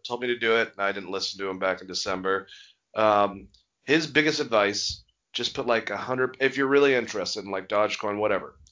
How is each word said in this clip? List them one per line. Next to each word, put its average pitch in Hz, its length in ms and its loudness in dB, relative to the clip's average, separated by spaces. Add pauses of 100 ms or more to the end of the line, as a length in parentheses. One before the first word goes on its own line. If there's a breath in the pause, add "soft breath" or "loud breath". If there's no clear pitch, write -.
told 120 180 -6
me 123 60 -4
to 120 120 -2
do 113 180 4
it, 110 140 0
and - 80 -16
I 98 120 0
didn't 95 200 -8
listen 95 280 -6
to 98 100 -4
him 92 100 -6
back 92 220 0
in 92 60 -16
December, 95 600 -4 (480 loud breath)
um, 101 540 2 (340)
his 156 240 2
biggest 151 320 2
advice: 107 640 0 (300)
just 120 200 -4
put, 131 120 -6
like, 113 240 2
a 101 80 -4
hundred, 127 420 -4
if 135 180 2
you're 135 100 2
really 139 260 6
interested 107 500 -2
in, 98 80 -8
like, 95 160 -6
Dogecoin, 104 500 0
whatever, 98 400 -2 (140)